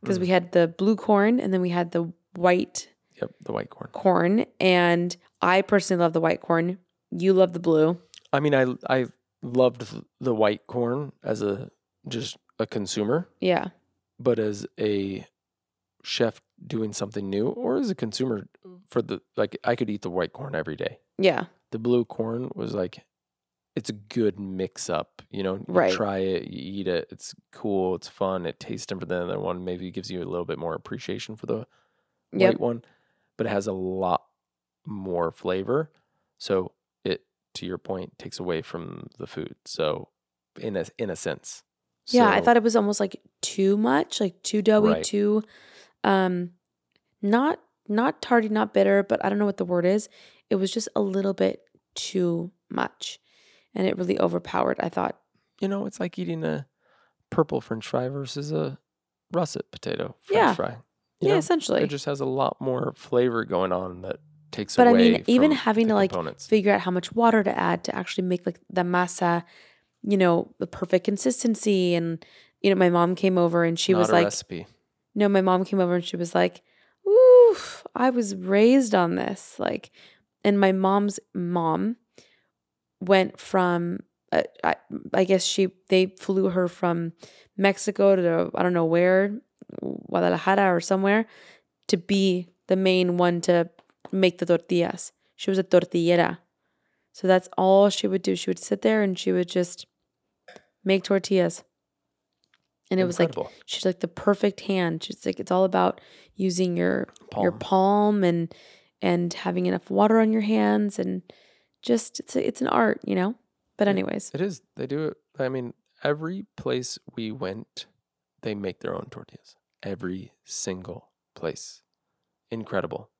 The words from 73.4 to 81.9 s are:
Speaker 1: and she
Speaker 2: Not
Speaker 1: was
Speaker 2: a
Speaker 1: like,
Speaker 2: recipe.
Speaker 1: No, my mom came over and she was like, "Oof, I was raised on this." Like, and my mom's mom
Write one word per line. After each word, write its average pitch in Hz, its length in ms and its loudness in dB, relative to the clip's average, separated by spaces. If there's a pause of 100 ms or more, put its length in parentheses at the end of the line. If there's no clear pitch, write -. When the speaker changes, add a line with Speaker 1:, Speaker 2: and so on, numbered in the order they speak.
Speaker 1:
and 170 140 0
she - 160 2
Speaker 2:
Not 175 60 2
Speaker 1:
was - 100 4
Speaker 2:
a - 20 4
Speaker 1:
like, - 120 6
Speaker 2:
recipe. 87 420 -6 (500)
Speaker 1:
No, 208 120 4
my 196 120 4
mom 185 240 2
came 196 140 -2
over 180 160 2
and 175 100 0
she - 120 -10
was 170 180 -6
like, 180 260 2 (480)
"Oof, 480 840 8
I 254 160 2
was 226 240 -2
raised 208 640 4
on 175 180 2
this." - 460 -6
Like, - 320 -4 (500)
and 202 160 2
my 190 140 4
mom's 190 480 0 (120)
mom 175 640 -2 (1120)